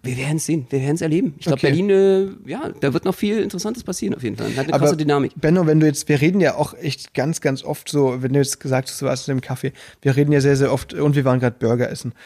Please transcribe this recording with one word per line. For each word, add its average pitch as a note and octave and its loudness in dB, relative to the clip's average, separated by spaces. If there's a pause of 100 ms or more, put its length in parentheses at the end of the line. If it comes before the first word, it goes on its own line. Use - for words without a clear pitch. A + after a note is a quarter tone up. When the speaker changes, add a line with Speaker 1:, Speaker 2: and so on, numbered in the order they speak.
Speaker 1:
wir B2+ -6
werden's D3 -2
sehen, D3+ -4
wir C3+ -2
werden's D3 -2
erleben. E3 -2
Ich - -18
glaub, C#3 2
Speaker 2:
Okay. D3 2
Speaker 1:
Berlin, F3+ 2
äh, F#3+ 4 (240)
ja, B3+ -8 (100)
da C3+ 0
wird - -2
noch F#3 0
viel G#3+ -2
Interessantes G#3+ -6
passieren F#3+ -6
auf B2 -12
jeden A2 -4
Fall. A2+ -6
Hat C#3 -2
eine D3 -2
Speaker 2:
Aber C#3 4
Speaker 1:
krasse D3 2
Dynamik. C#3+ 0
Speaker 2:
Benno, E3+ 2
wenn D#3 6
du D#3 6
jetzt, D3 0
wir D3 2
reden F3+ 2
ja D3 2
auch - -2
echt - -8
ganz, D3 -2
ganz C3+ -2
oft - -8
so, C3 0
wenn B2+ -2
du C#3+ 4
jetzt - -2
gesagt C3 -4
hast, - -12
du C#3 -4
warst C3 -4
in C3+ -2
dem - -2
Café, C3 -6 (320)
wir C3 2
reden C#3+ 4
ja C#3+ 6
sehr, C#3 4
sehr C3 2
oft, - -4
und D3 2
wir C#3+ 2
waren B2+ 2
grad A#2+ 0
Burger A#2+ 0
essen. - -8 (140)